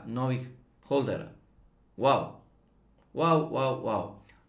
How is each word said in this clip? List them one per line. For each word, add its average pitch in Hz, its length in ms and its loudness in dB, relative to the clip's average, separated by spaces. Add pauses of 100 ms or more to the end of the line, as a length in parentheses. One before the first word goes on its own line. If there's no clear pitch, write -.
novih 127 440 -2 (380)
holdera. 117 440 -2 (680)
Wow. 127 300 2 (840)
Wow, 156 380 4
wow, 131 320 0
wow. 101 280 -2 (380)